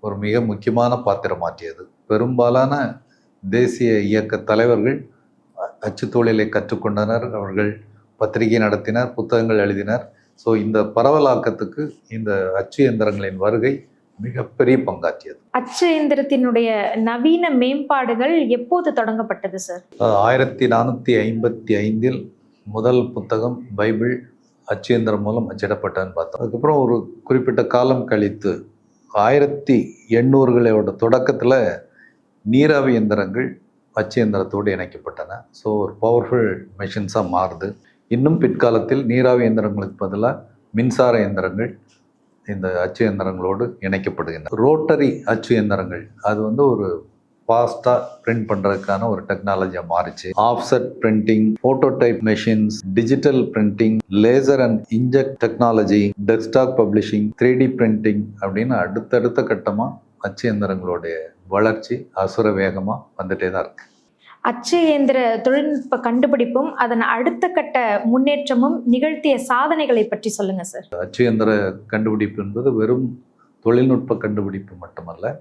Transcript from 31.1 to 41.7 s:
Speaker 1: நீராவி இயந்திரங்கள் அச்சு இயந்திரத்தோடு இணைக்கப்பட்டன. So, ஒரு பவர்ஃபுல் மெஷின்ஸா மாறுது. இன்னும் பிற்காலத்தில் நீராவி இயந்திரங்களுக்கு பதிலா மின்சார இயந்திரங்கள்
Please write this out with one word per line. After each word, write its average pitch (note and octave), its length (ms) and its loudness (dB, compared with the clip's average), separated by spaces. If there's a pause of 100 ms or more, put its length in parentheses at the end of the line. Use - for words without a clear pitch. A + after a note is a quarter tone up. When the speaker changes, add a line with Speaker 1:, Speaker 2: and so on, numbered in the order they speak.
Speaker 1:
நீராவி C3+ 460 4
இயந்திரங்கள் G#2+ 580 0 (480)
அச்சு A2 200 -4
இயந்திரத்தோடு G2+ 520 0
இணைக்கப்பட்டன. F2+ 720 -8 (100)
So, - 280 -6
ஒரு G2+ 220 -4
பவர்ஃபுல் A#2 500 2 (280)
மெஷின்ஸா G2+ 500 -4
மாறுது. F2+ 420 -2 (400)
இன்னும் C#3+ 280 2
பிற்காலத்தில் A#2+ 680 0
நீராவி B2 360 4
இயந்திரங்களுக்கு G#2 560 -2
பதிலா G2+ 320 -2 (400)
மின்சார A#2+ 480 2
இயந்திரங்கள் G2 540 -2 (760)